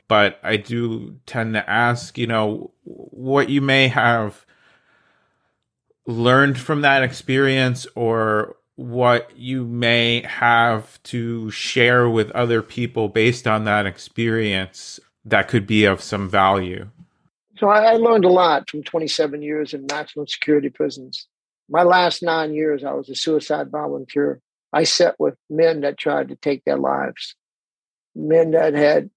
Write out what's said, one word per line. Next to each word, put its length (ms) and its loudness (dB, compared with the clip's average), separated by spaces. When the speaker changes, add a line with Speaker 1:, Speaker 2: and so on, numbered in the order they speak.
Speaker 1:
but 360 2
I 140 -2
do 680 -6
tend 300 -6
to 120 -4
ask, 520 -2
you 80 -2
know, 440 -2
what 640 -2
you 100 2
may 280 4
have 580 0
learned 540 2
from 220 -2
that 200 4
experience 920 0
or 600 0
what 600 0
you 300 -6
may 560 0
have 800 0
to 460 -8
share 580 2
with 240 0
other 300 0
people 480 -4
based 380 0
on 180 0
that 220 0
experience 1120 -4
that 220 2
could 180 0
be 180 2
of 160 2
some 300 -8
value. 580 0
Speaker 2:
So 120 2
I, 240 4
I 20 -
learned 280 4
a 60 6
lot 400 2
from 140 -10
twenty-seven 580 -4
years 320 -6
in 180 -12
maximum 360 -10
security 420 0
prisons. 580 -8
My 140 0
last 400 2
nine 320 -2
years, 300 -2
I 100 -8
was 160 -8
a 60 -12
suicide 560 -2
volunteer. 680 -4
I 120 0
sat 340 2
with 160 -2
men 320 2
that 160 -4
tried 300 -2
to 80 -14
take 300 -4
their 120 0
lives, 580 -4
men 360 2
that 240 2
had 420 2